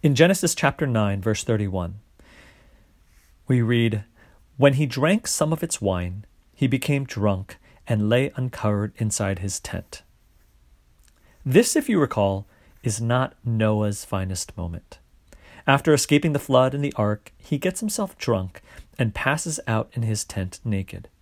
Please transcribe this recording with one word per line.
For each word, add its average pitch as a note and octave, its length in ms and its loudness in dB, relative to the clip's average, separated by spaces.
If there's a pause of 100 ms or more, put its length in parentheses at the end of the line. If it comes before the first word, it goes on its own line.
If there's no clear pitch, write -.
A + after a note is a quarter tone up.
In D3 140 4
Genesis F3 400 4
chapter C#3+ 320 0
nine, G#2 340 0
verse G#2 220 -2
thirty-one, G2 560 -2 (1500)
we B2+ 140 4
read, A2+ 420 2 (540)
"When C3+ 180 6
he D3 100 2
drank D3+ 420 0
some D#3 240 0
of E3 120 -2
its - 180 -6
wine, F#2 440 -2 (280)
he C3+ 140 0
became C3+ 360 -2
drunk G2+ 540 -4 (300)
and G#2+ 200 0
lay B2+ 280 2
uncovered G#2+ 640 -2
inside G2+ 420 -2
his G2 200 -6
tent." - 440 -12 (1400)
This, E3+ 300 6
if D4+ 140 0
you G#3 100 4
recall, G2+ 480 0 (360)
is A2 180 -4
not B2 420 0
Noah's G#2+ 600 0
finest F#2+ 500 -6
moment. E2+ 440 -10 (680)
After C#3 260 4
escaping D3 400 2
the C#3 60 0
flood C3 340 4
in C#3+ 80 -4
the C#3+ 120 -4
ark, G#2 440 -2
he - 200 -6
gets F#3 220 -4
himself G#3 380 -6
drunk F#2+ 440 -4 (360)
and A2+ 160 -2
passes D#3 540 -2
out A2+ 260 -2
in A#2 100 -4
his A2 200 -2
tent - 400 -8
naked. G2 460 -6 (120)